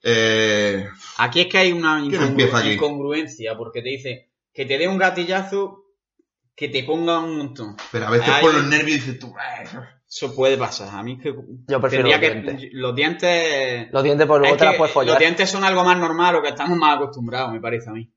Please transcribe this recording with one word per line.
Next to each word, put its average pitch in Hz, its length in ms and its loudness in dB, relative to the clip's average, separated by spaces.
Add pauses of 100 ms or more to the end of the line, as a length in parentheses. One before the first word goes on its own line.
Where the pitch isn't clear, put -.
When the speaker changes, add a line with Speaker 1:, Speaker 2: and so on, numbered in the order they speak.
(160)
Speaker 1:
Eh, 107 720 2 (300)
Speaker 2:
Aquí 123 240 2
es 180 60 2
que 196 120 0
hay 185 120 4
una 160 280 0
Speaker 1:
¿quién 143 220 -2
Speaker 2:
incongru-, 135 60 2
Speaker 1:
empieza 131 300 2
aquí? 107 160 2
Speaker 2:
incongruencia, 143 840 -4
porque 117 240 -10
te 123 80 -8
dice 131 420 -12 (220)
que 135 120 -8
te 135 120 -2
dé 165 100 0
un 190 100 -2
gatillazo, 190 880 -2 (720)
que 147 140 -8
te 127 140 -4
ponga 165 360 -2
un 160 180 -6
montón. 123 380 -10 (160)
Speaker 1:
Pero 107 160 -6
a - 20 -6
veces 117 200 4
Speaker 2:
Hay 143 120 4
Speaker 1:
por 160 120 8
los 143 120 2
nervios 151 400 2
dices 127 140 -8
tú, 123 80 -16
"Eh". - 400 -14 (420)
Speaker 2:
Eso 120 260 -10
puede 131 220 2
pasar. 135 360 -6
A 98 100 -12
mí 123 100 -10
es 127 100 -18
que 139 100 -6 (360)
Speaker 3:
Yo 135 100 2
prefiero 127 300 2
Speaker 2:
tendría 151 80 6
Speaker 3:
los - 20 2
Speaker 2:
que, 156 220 0
Speaker 3:
dientes. 135 320 -10
Speaker 2:
los 127 220 -4
dientes 147 1000 0
Speaker 3:
Los 135 100 2
dientes, 147 240 4
pues, 147 100 6
Speaker 2:
es 139 40 6
Speaker 3:
luego 143 160 4
te 160 80 6
las 156 80 6
Speaker 2:
que 170 40 0
Speaker 3:
puedes 156 160 2
follar. 127 200 2
Speaker 2:
los 135 60 6
dientes 175 300 2
son 190 140 -2
algo 185 220 2
más 180 120 6
normal, 170 360 2
lo 160 80 2
que 147 80 -2
estamos 151 280 -2
más 151 200 2
acostumbrados, 123 560 -6
me 113 80 -8
parece 113 280 -6
a 107 40 -12
mí. 113 240 -14